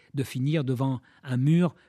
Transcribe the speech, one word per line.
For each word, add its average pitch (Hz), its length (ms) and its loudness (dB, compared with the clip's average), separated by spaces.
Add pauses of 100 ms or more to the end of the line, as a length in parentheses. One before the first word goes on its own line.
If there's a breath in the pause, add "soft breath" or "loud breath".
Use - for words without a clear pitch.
(140 soft breath)
de 139 100 -4
finir 143 400 -2
devant 131 380 -2 (220 soft breath)
un 127 140 -4
mur 160 380 2 (140 soft breath)